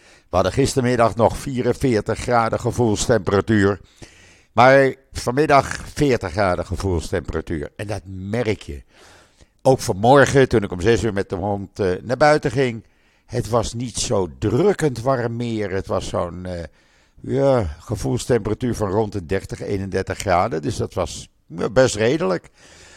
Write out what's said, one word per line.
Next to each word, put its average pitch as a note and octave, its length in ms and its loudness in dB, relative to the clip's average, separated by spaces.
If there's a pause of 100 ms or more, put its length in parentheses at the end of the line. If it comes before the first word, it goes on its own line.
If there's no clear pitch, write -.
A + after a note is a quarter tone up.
we - 360 -12
hadden F#2 160 2
gistermiddag A#2+ 640 2
nog G#2+ 200 4
vierenveertig A#2+ 840 -2
graden A2+ 420 0
gevoelstemperatuur, G#2 1200 2 (720)
maar C3 420 6 (180)
vanmiddag C#3 840 0
veertig A#2+ 380 0
graden F2+ 340 0
gevoelstemperatuur. E2+ 1080 -4
En G#2 100 -8
dat G2+ 180 -8
merk G2 580 -4
je. C#2+ 200 -14 (800)
Ook C3 180 4
vanmorgen, B2 680 6
toen A2 140 2
ik G2+ 100 -8
om F#2 80 -8
zes G#2+ 220 2
uur A2 100 -2
met F#2+ 160 -4
de G2 80 -4
hond, G2 420 -6
eh, G2 120 0 (120)
naar B2 140 -4
buiten D3+ 340 4
ging, A#2 340 -2 (420)
het A#2 220 -6
was A2+ 260 0
niet A#2+ 220 -8
zo G2 320 -2 (100)
drukkend C3+ 640 0
warm A#2+ 360 -2
meer. A2+ 340 -4
Het F#2+ 160 -4
was G2 220 -4
zo'n, F2+ 380 -6
eh, F2 160 -8 (600)
ja, B2 580 0
gevoelstemperatuur A2+ 920 -2
van G#2 160 -2
rond G#2+ 220 0
de F#2+ 140 -8
dertig, F#2+ 340 -6
eenendertig F#2+ 580 -4
graden. G2 440 0
Dus C#3 140 -4
dat A2 180 -6
was, - 340 -6 (180)
ja, - 240 -6
best B2+ 240 4
redelijk. D#3+ 540 0 (480)